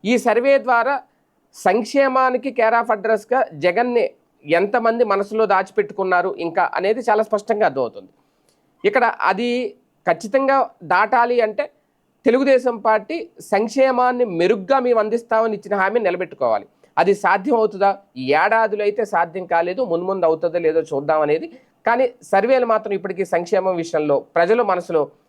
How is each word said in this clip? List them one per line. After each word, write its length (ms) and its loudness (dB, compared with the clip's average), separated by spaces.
ఈ 140 2
సర్వే 400 2
ద్వారా 420 0
సంక్షేమానికి 960 0
care 340 2
of 120 0
address-గా 480 0
జగన్ని 560 0
ఎంతమంది 600 0
మనసులో 420 0
దాచిపెట్టుకున్నారు 920 0
ఇంకా 360 -2
అనేది 260 -2
చాలా 220 2
స్పష్టంగా 440 -2
అర్థమవుతుంది. 420 -4
ఇక్కడ 200 2
అది 540 -2
ఖచ్చితంగా 600 0
దాటాలి 580 0
అంటే 300 -4
తెలుగుదేశం 520 2
పార్టీ 520 -2
సంక్షేమాన్ని 840 0
మెరుగ్గా 540 0
మేము 200 2
అందిస్తామని 580 0
ఇచ్చిన 180 -6
హామీని 300 0
నిలబెట్టుకోవాలి. 640 -2
అది 160 4
సాధ్యం 420 0
అవుతుందా? 420 0
ఈ 180 0
ఏడాదిలో 480 2
అయితే 220 0
సాధ్యం 420 -4
కాలేదు, 380 -2
మున్ముందు 420 -2
అవుతుందో 320 0
లేదో 220 0
చూద్దాం 400 -2
అనేది. 260 0
కానీ 220 0
సర్వేలు 440 0
మాత్రం 280 -2
ఇప్పటికీ 300 -6
సంక్షేమం 520 -2
విషయంలో 420 -2
ప్రజల 440 0
మనసులో 480 -2